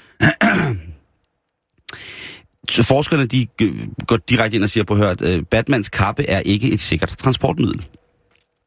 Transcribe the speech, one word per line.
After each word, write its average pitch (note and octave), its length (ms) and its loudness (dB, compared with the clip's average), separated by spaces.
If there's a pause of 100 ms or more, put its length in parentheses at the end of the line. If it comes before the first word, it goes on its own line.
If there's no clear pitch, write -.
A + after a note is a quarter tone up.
(200)
<clears throat> D#3+ 560 2 (1900)
Så - 120 2
forskerne, C#3 440 2
de, B2+ 200 2 (160)
øh, F#2 120 2 (320)
går A#2 100 2
direkte A2+ 400 0
ind G2+ 80 0
og G#2 60 0
siger, A2 140 0
"Prøv G#2 120 0
at G#2 60 4
høre, G2+ 80 4
at, F2+ 120 -4
øh, F2 200 0
Batmans A2+ 460 0
kappe G#2 400 -2
er G2 120 2
ikke A2 320 0
et G#2+ 80 -2
sikkert - 280 -2
transportmiddel." - 760 0 (800)